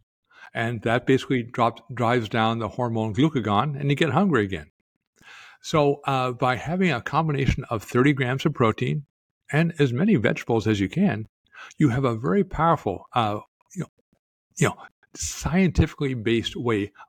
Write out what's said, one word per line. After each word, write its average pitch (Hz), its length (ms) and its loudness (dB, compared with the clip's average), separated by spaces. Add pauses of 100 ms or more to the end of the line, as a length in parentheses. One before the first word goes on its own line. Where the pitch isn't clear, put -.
(540)
And 117 300 -4
that 117 220 0
basically 131 380 2
drops, 117 380 -2 (120)
drives 117 360 0
down 113 300 0
the 110 100 -4
hormone 113 440 -4
glucagon, 131 680 0
and 143 100 -2
you 143 60 2
get 160 160 0
hungry 151 320 2
again. 92 280 -6 (920)
So, 143 440 0
uh, 131 260 0
by 127 260 0
having 180 340 0
a 120 100 -2
combination 139 680 0
of 113 140 -4
thirty 135 300 2
grams 131 320 -2
of 156 80 0
protein 131 520 0 (460)
and 160 280 0
as 139 140 4
many 185 220 2
vegetables 110 520 0
as 110 120 2
you 95 100 2
can, 127 380 -2 (500)
you 151 120 4
have 127 140 0
a 120 120 0
very 170 280 0
powerful, 151 680 -2
uh, 107 260 -2 (360)
you 180 80 -8
know, - 40 -8 (720)
you 143 100 2
know, - 80 -2 (400)
scientifically 151 1000 0
based 113 400 -2
way 113 360 -2 (180)